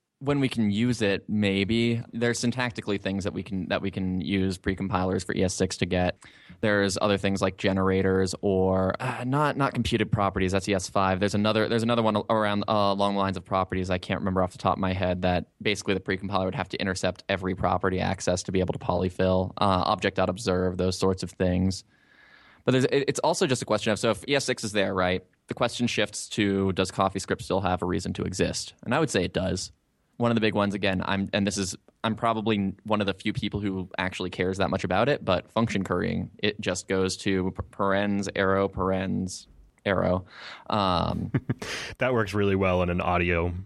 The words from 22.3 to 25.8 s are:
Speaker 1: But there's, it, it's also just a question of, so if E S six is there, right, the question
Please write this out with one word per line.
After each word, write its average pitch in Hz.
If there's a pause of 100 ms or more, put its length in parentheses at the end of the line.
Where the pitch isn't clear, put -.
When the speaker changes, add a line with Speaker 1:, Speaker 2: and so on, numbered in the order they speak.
Speaker 1:
But 123
there's, 127
it, 139
it's 143
also 160
just 123
a -
question 107
of, 98
so 117
if 98
E 139
S 135
six 127
is 101
there, 98
right, 92 (260)
the -
question 120